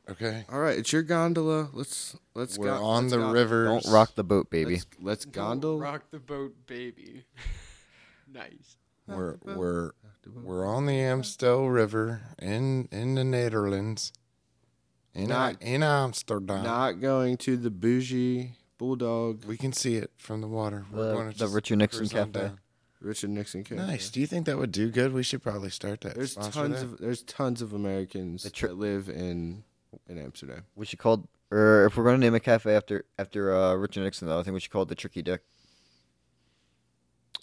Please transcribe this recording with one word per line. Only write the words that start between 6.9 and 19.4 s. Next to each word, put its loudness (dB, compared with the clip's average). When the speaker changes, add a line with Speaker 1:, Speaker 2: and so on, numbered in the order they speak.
Speaker 4:
<laughs> -20
Nice. -20
Speaker 1:
We're, -6
Speaker 2:
Rock -12
the -20
boat. -8
Speaker 1:
we're, -2
Speaker 2:
Rock -10
the -20
boat. -16
Speaker 1:
we're -4
on 0
the 0
Amstel 2
River 0
in, -2
in -2
the 2
Netherlands. 0
In -4
Speaker 2:
Not, 0
Speaker 1:
A-, -10
in 0
Amsterdam. 0
Speaker 2:
not 0
going 2
to 0
the -2
bougie 0
Bulldog. -2